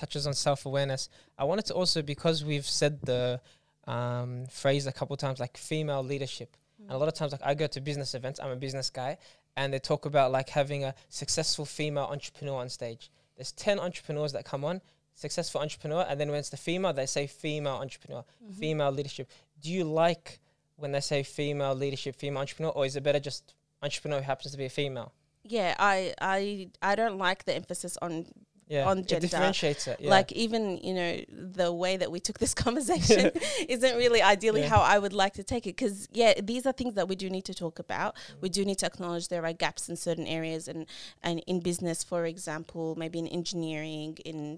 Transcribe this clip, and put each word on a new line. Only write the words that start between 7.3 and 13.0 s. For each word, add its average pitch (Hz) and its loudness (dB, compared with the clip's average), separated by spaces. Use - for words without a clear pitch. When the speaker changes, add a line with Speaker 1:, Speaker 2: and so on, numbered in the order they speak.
Speaker 1:
like, 139 -8
I 139 2
go 147 0
to 139 -6
business 143 -4
events, 127 -6
I'm 135 -8
a 127 -4
business 131 -4
guy, 135 -6
and 135 0
they 135 -2
talk - 0
about, 139 4
like, 131 0
having 143 0
a 131 -4
successful - -2
female 147 -2
entrepreneur 143 -8
on 127 -6
stage. 117 -10